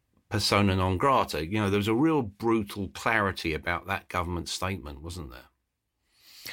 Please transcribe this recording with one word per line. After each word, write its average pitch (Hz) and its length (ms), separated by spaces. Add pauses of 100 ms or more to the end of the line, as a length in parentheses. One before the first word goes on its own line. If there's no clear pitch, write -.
(300)
persona 101 460
non 92 220
grata? 98 480
You 107 160
know, 98 80
there 101 80
was 101 100
a 110 60
real 151 280
brutal 104 680
clarity 101 640
about 82 340
that 95 220
government 87 400
statement, 73 520
wasn't 82 300
there? 60 140 (1080)